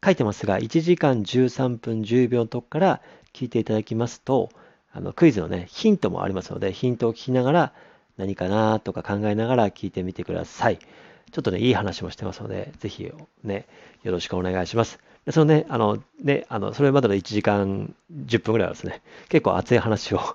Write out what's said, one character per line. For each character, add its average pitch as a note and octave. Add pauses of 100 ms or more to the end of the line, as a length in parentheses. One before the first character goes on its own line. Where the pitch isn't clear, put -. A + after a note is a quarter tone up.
書 G3
い F3
て C#3
ま G#2
す -
が、 G2
一 A#2
時 E3+
間 C3
十 B2
三 B2
分 A2+
十 A#2+
秒 A#2+
の A2+
と A#2+
こ -
か D3+
ら F3+ (320)
聞 -
い A#2+
て A#2
い A2
た G#2+
だ G#2+
き -
ま A2+
す -
と、 B2+ (440)
あ -
の、 F2+
ク E3+
イ D3
ズ G#2+
の D#2+
ね、 F2+
ヒ -
ン -
ト -
も F2+
あ F#2+
り G2
ま F#2
す -
の -
で、 G2
ヒ B2+
ン A#2+
ト A#2+
を A2+
聞 -
き C3
な B2+
が C3
ら、 E3 (440)
何 G2
か F2+
な A2
と -
か -
考 G#2
え G#2
な A2
が B2+
ら A2
聞 -
い F2
て F#2+
み F#2
て -
く -
だ E2+
さ -
い。 F2 (520)
ち -
ょ -
っ -
と G#2
ね、 F#2
い A#2+
い -
話 G2
も E2+
し -
て -
ま G2
す -
の G#2+
で、 G2
ぜ G#2
ひ - (320)
ね、 G2+ (360)
よ F#2
ろ F2+
し -
く -
お F2+
願 F#2
い E2+
し -
ま A2+
す。 - (260)
で、 D3+
そ D#3+
の D3+
ね、 D#3
あ C3
の、 G#2 (220)
ね、 C#3
あ A#2
の、 G2+
そ C#3+
れ C#3
ま C3+
で A#2+
の G2
一 G2
時 G#2
間 G2 (180)
十 A#2+
分 A2
ぐ A2+
ら F#2+
い -
は F2
で -
す -
ね、 - (280)
結 E3
構 F#2
熱 F#2
い -
話 G#2+
を F2+ (140)